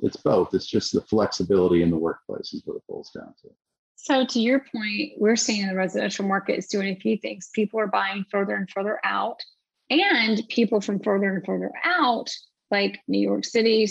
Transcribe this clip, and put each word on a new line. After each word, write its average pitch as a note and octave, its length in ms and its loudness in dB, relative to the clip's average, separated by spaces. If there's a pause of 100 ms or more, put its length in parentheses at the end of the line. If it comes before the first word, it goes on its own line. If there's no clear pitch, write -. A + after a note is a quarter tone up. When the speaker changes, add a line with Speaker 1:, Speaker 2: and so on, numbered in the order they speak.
Speaker 1:
it's - 160 -2
both. - 380 2
It's F#2 120 -2
just - 280 -2
the - 80 0
flexibility F#2 800 2
in E2+ 80 4
the E2 80 0
workplace - 560 -6
is - 100 -12
what - 120 -8
it - 120 -12
boils - 260 -14
down - 280 -18
to. - 80 -20 (460)
Speaker 2:
So C4 280 0
to A#3+ 160 0
your B3 200 4 (140)
point, G#3 440 -4
we're G#3+ 180 4
seeing G#3 320 -2
the F#3+ 60 -2
residential G3 520 -2
market F#3+ 300 0
is G3 100 -6
doing G3 300 -2
a - 20 -18
few A3 200 0
things. G#3+ 340 -10
People G#3+ 260 0
are G#3+ 80 0
buying G3 440 -2
further G3+ 260 0
and G3 140 -6
further G3+ 340 -4
out, G3+ 360 -2 (500)
and B3 580 4
people A3+ 320 2
from G3+ 180 -2
further G3 360 0
and F#3 100 -4
further F#3 280 -4 (120)
out, D4+ 460 0 (400)
like G3+ 360 0
New G3 140 0
York G3+ 240 0
City, A3 460 2